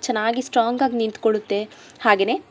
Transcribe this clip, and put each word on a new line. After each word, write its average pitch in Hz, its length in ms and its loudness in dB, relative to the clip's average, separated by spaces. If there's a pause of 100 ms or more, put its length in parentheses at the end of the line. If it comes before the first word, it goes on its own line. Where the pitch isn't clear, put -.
ಚೆನ್ನಾಗಿ 233 420 -2
ಸ್ಟ್ರಾಂಗಾಗಿ 247 540 0
ನಿಂತ್ಕೊಳ್ಳುತ್ತೆ, 214 680 -2 (380)
ಹಾಗೆಯೇ 208 380 2 (120)